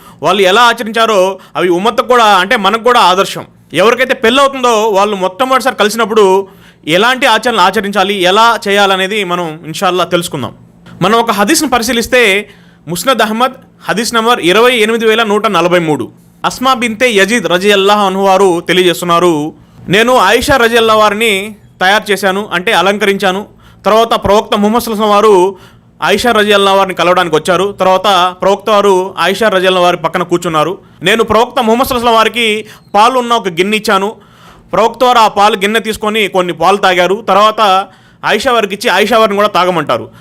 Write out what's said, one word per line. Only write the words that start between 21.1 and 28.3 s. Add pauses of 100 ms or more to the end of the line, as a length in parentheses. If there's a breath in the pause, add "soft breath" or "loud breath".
తయారు
చేశాను,
అంటే
అలంకరించాను. (400 soft breath)
తర్వాత
ప్రవక్త
ముహమ్మద్
సల్లల్లాహు
అలైహి
వసల్లం
వారు (480 loud breath)
ఆయిషా
రజియల్లాహు
వారిని
కలవడానికి
వచ్చారు.
తర్వాత